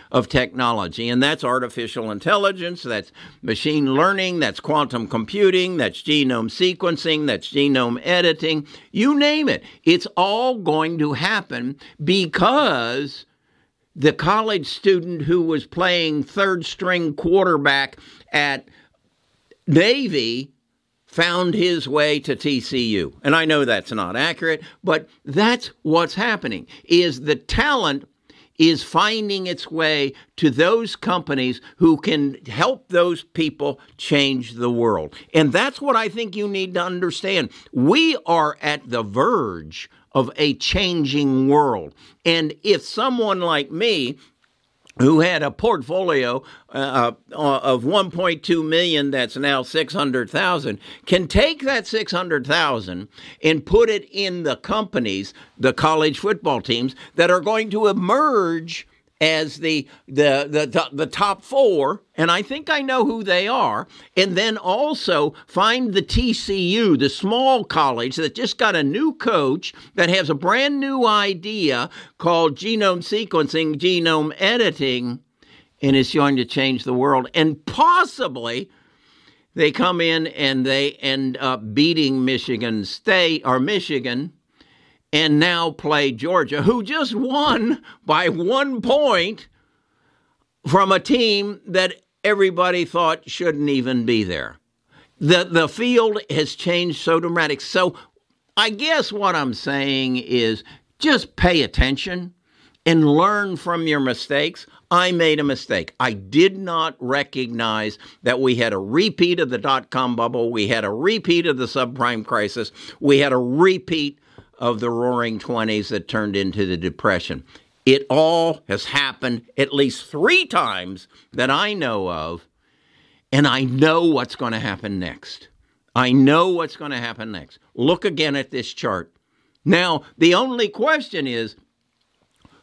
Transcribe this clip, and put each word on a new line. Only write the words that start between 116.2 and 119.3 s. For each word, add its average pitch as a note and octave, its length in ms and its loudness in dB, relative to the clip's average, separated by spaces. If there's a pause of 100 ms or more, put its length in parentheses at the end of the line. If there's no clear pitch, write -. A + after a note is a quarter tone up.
into G2 280 0
the F#2 120 -2
Depression. E2+ 640 -2 (420)
It C3+ 240 4
all E3 600 2
has G2+ 160 -4
happened C3 580 -2 (160)